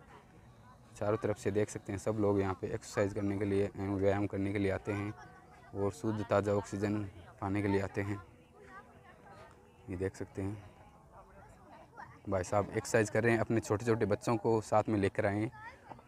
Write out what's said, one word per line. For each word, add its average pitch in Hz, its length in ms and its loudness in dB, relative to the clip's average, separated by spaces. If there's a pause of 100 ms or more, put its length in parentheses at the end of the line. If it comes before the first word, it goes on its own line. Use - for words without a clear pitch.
(960)
चारों 104 200 2
तरफ 107 200 -2
से 101 140 -2
देख 104 180 2
सकते - 220 -10
हैं, 98 80 -4
सब 110 200 -2
लोग 101 200 6
यहाँ 95 220 0
पे 101 60 -4
exercise 101 460 -2
करने 101 240 -2
के 104 80 0
लिए 98 200 4
एवं 98 300 -2
व्यायाम 98 320 4
करने 98 260 -2
के 104 60 0
लिए 98 120 2
आते 95 200 -4
हैं, 101 220 -4 (640)
और 98 180 0
शुद्ध 110 320 -4
ताज़ा 101 280 4
oxygen 104 500 0 (380)
पाने 101 200 0
के 101 60 2
लिए 98 140 4
आते 98 200 -4
हैं। 98 200 -6 (1700)
ये 95 80 -6
देख 95 180 -2
सकते - 260 -10
हैं, 101 220 -6 (1700)
भाई 95 140 0
साहब 101 260 0
exercise 110 400 0
कर 110 140 2
रहे 117 100 4
हैं, 113 60 4
अपने 113 220 0
छोटे 110 240 0
छोटे 113 220 2
बच्चों 110 300 0
को 113 260 2
साथ 107 260 2
में 107 100 2
लेकर 98 260 0
आए 101 120 0
हैं 110 140 -2 (560)